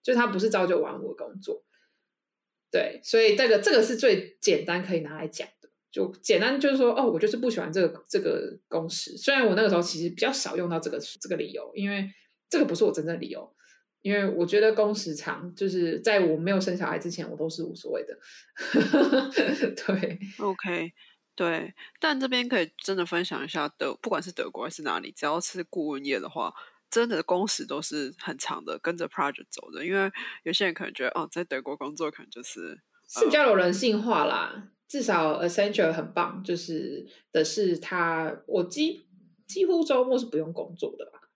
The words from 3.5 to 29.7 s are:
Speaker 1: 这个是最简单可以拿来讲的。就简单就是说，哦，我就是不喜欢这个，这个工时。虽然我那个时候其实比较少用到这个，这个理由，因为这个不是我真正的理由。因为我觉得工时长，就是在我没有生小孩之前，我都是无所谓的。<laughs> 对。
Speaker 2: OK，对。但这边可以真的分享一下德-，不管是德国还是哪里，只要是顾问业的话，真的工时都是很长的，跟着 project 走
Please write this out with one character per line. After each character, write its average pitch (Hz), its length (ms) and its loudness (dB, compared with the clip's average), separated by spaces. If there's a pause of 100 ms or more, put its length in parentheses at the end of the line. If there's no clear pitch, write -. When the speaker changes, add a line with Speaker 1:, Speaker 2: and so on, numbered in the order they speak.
Speaker 1:
这 196 100 4
个 254 100 8
是 226 140 2
最 220 460 2
简 151 240 2
单 175 200 -2
可 190 120 -2
以 165 40 2
拿 151 160 -10
来 151 120 -8
讲 - 180 -10 (140)
的。 - 80 -20 (240)
就 190 280 -2
简 185 200 2
单 262 180 2
就 277 120 4
是 269 60 2
说， 240 160 4
哦， 262 140 2
我 170 140 2
就 214 80 2
是 233 80 -2
不 240 120 0
喜 - 120 -2
欢 160 120 -6
这 180 140 4
个， - 220 -4
这 202 100 0
个 - 480 -2
工 165 240 -4
时。 - 260 -8
虽 - 160 0
然 254 140 4
我 185 80 4
那 214 80 4
个 208 60 6
时 180 80 4
候 175 60 4
其 165 200 -4
实 175 60 -2
比 175 80 -8
较 254 160 0
少 - 240 -4
用 175 120 -2
到 165 120 -2
这 - 100 -6
个， - 80 -6 (220)
这 - 80 -14
个 175 80 -2
理 - 160 -6
由， - 240 -10
因 202 120 -4
为 196 220 -4 (400)
这 339 80 2
个 302 60 6
不 170 100 0
是 180 80 2
我 190 80 6
真 156 160 -4
正 170 80 -2
的 - 60 -8
理 - 80 -8
由。 - 260 -12 (460)
因 196 140 0
为 202 100 2
我 170 220 0
觉 202 140 4
得 220 120 6
工 208 220 2
时 170 180 -6
长， 160 440 -8
就 196 120 0
是 175 320 0
在 208 200 4
我 160 160 4
没 170 160 0
有 190 80 4
生 185 160 0
小 - 100 -2
孩 170 100 -2
之 170 140 -6
前， 165 180 -8
我 - 80 -10
都 160 140 -4
是 160 140 -8
无 - 100 -8
所 - 160 -12
谓 - 140 -4
的。 - 120 -12 (400)
<laughs> - 1160 2
对。 180 440 -2 (200)
Speaker 2:
OK， 175 540 -4 (420)
对。 170 400 -2 (240)
但 302 200 0
这 262 100 -2
边 247 200 4
可 226 140 6
以 160 160 0
真 196 180 -2
的 180 80 2
分 175 200 0
享 147 200 -4
一 151 40 -8
下 151 200 -2
德-， 139 320 -4
不 226 80 -6
管 160 140 0
是 180 80 -10
德 - 180 -4
国 - 160 -8
还 160 60 -6
是 160 120 -12
哪 92 180 -2
里， - 100 -12
只 - 160 -6
要 160 140 0
是 180 240 -6
顾 156 240 -4
问 139 160 -6
业 131 160 0
的 - 80 -10
话， - 260 -6 (340)
真 233 200 2
的 180 160 0
工 180 220 2
时 - 200 -4
都 147 160 -6
是 143 380 -6
很 143 180 -8
长 78 260 -6
的， - 140 -8
跟 170 180 -4
着 165 120 -6
project - 420 -4
走 - 220 -14